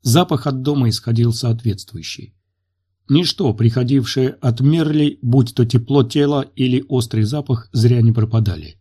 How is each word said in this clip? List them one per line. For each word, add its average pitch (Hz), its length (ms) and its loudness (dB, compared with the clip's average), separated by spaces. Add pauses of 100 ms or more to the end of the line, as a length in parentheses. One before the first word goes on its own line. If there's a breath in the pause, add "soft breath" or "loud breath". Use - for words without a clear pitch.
Запах 151 440 0
от 131 140 -4
дома 131 300 0
исходил 117 420 0
соответствующий. 117 1000 -6 (720)
Ничто, 151 460 0
приходившее 127 880 0
от 120 180 -2
Мерли, 151 600 0
будь 123 320 2
то 123 100 2
тепло 127 400 2
тела 143 380 0 (120)
или 123 320 -2
острый 117 360 -2
запах, 127 500 -4
зря 120 300 4
не 113 100 6
пропадали. 107 680 -2